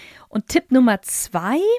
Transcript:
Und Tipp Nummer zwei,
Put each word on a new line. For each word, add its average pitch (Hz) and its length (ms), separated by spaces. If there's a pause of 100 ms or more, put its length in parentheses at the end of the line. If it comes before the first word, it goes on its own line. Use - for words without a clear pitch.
(280)
Und - 200
Tipp - 220
Nummer 247 320
zwei, 185 560 (200)